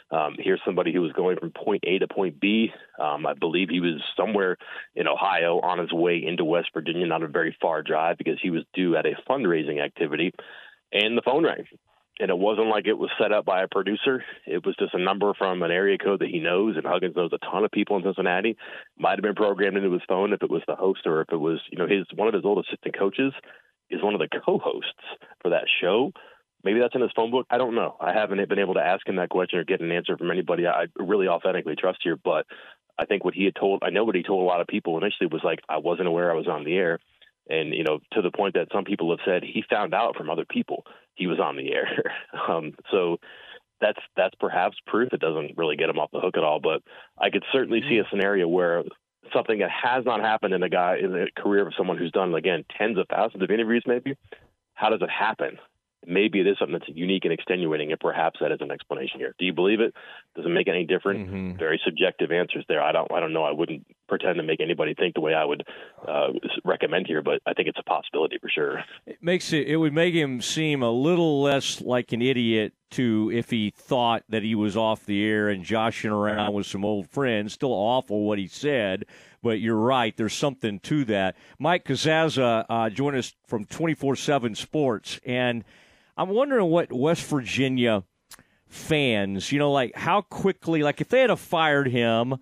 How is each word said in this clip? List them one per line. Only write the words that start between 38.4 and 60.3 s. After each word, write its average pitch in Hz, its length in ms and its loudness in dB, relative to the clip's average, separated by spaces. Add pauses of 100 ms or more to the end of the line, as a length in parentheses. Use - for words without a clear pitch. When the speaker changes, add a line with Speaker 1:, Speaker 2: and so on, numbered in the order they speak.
Speaker 1:
that 85 200 0
some 98 100 0
people 95 260 -2
have 85 140 -2
said 90 180 0
he - 280 -6
found 101 240 0
out 110 220 0
from 78 120 -8
other 80 160 -2
people - 400 -6 (300)
he 90 120 -4
was 87 140 0
on 73 160 -2
the 69 160 -6
air. 67 160 0
<laughs> - 240 -4 (360)
Um, 80 240 -2 (180)
so 87 260 2 (640)
that's, 107 180 2 (180)
that's 92 220 2
perhaps 92 380 0 (100)
proof. 120 260 0
It 95 80 -2
doesn't 78 360 -2
really 78 200 0
get 80 120 0
him 78 100 -2
off 73 140 -2
the 82 80 -6
hook 90 160 0
at 82 80 2
all, 76 160 2
but 78 220 0 (360)
I 101 120 2
could 90 120 0 (100)
certainly 117 360 2
see 117 100 4
a 95 120 0
scenario 98 380 2
where 85 360 2 (500)
something 113 240 2
that 92 120 0
has 123 340 0
not 110 160 0
happened 107 340 2
in 90 80 0
a 90 60 0
guy, 90 340 2
in 95 100 0
the 92 140 0 (100)
career 101 300 2
of 80 100 -8
someone 92 220 0
who's 82 140 -4
done, 90 220 2
again, 80 300 0 (120)
tens 107 220 0
of 90 100 0
thousands 101 340 -2
of 92 80 0
interviews 113 360 2
maybe, 127 280 -2 (600)
how 110 160 2
does 98 120 0
it 80 80 -2
happen? - 480 -2 (480)
Maybe 95 340 2
it 87 60 4
is 98 120 4
something 82 200 -2
that's - 180 -14
unique 90 280 0
and 87 80 0
extenuating, 78 580 -2
and 78 100 -4
perhaps 82 400 0
that 76 120 0
is 73 80 -4
an 71 100 -6
explanation 69 480 -8
here. 67 200 -8
Do 92 60 -4
you 90 80 0
believe 98 280 2
it? 110 140 0 (420)